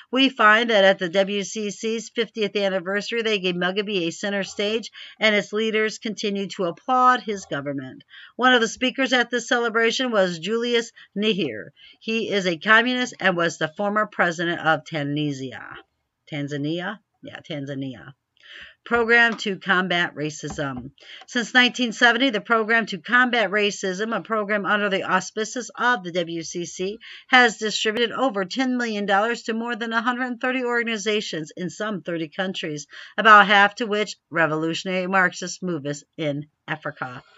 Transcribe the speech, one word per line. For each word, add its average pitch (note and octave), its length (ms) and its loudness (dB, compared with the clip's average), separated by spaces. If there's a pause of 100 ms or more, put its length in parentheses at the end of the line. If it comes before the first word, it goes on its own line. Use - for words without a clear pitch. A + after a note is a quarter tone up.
(120)
we C4 160 4
find A3+ 420 4
that G3+ 140 6
at F#3+ 140 6
the F#3 100 -2
W G3 340 0
C G#3 280 -6
C's A3 440 -6
fiftieth G#3+ 400 -4
anniversary, G3 680 -2
they G#3+ 160 0
gave F3+ 160 0
Mugabe F#3 520 -2
a E3+ 40 -2
center G3+ 340 -4
stage, G#3 460 -4 (280)
and G#3+ 160 2
its G3 180 0
leaders G#3+ 460 -2
continued G3+ 520 -6
to G3 140 -6
applaud B3+ 580 2
his G3+ 240 -8
government. C#3 580 -8 (320)
One B3+ 160 6
of B3 80 6
the A3 80 0
speakers B3+ 460 0
at A#3+ 160 2
this A#3+ 180 -4
celebration A3+ 640 0
was F#3 280 2
Julius A#3 540 -2 (240)
Nyerere. E3+ 540 -2 (300)
He A3 300 -4
is F#3+ 160 0
a E3+ 120 0
communist F#3+ 600 2
and F#3 160 2
was E3 220 -2
the D#3+ 180 -4
former G#3 300 0
president E3+ 540 -2
of D3+ 240 0
Tanzania. C#3+ 920 -6 (580)
Tanzania? D3+ 640 -4 (240)
Yeah, - 260 -16
Tanzania. C3+ 640 -8 (720)
Program A#3 540 4
to G3 200 -4
combat F3+ 560 0
racism. D3 760 -6 (360)
Since - 280 -4
nineteen B3 380 4
seventy, A#3+ 380 4
the G#3 100 0
Program A3+ 460 2
to F#3+ 120 -8
Combat A#3 520 2
Racism, G3+ 640 -2
a F#3 60 -4
program G#3 440 -2
under G3+ 220 2
the F#3+ 140 0
auspices G#3+ 760 -4
of A#3 240 2
the F3 100 -10
W E3+ 300 -4
C F3 220 -8
C, F#3 340 -8 (300)
has A#3+ 300 6
distributed A3 540 -2
over G#3 320 0
ten B3+ 320 -2
million G#3+ 300 -2
dollars G#3+ 360 2
to A#3 100 -6
more A#3 240 -4
than A3+ 160 -6
a A3+ 100 0
hundred B3 380 -2
thirty B3+ 240 0
organizations A3 920 -2
in F3+ 140 -4
some G#3 320 -6
thirty E3 260 -6
countries, F3+ 580 -6 (300)
about G#3 300 10
half G3+ 300 6
to A#3+ 100 -2
which G#3 300 -2 (140)
revolutionary E3 760 0
Marxist F3+ 560 0
movements D3 400 -4 (140)
in D3+ 300 -4 (200)
Africa. C#3+ 560 -8 (160)